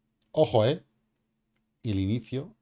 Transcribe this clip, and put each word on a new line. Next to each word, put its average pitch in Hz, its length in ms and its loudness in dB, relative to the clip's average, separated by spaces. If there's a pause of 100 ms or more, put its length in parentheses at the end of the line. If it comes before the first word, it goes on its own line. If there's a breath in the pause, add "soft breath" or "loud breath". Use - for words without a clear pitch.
(320)
Ojo, 123 340 2
¿eh? 151 180 -2 (1000)
El 101 160 -4
inicio 117 640 -6